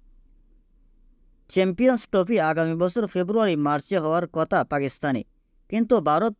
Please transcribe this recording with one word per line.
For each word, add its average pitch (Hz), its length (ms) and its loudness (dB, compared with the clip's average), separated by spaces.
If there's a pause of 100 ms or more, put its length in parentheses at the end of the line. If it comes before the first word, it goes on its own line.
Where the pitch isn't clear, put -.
(1500)
চ্যাম্পিয়ন্স 202 580 0
ট্রফি 196 320 0
আগামী 160 360 0
বছর 180 320 -2
ফেব্রুয়ারি 190 480 0
মার্চে 147 440 -2
হওয়ার 160 280 0
কথা 160 360 -2
পাকিস্তানে, 139 600 -4 (460)
কিন্তু 220 320 2
ভারত 170 380 0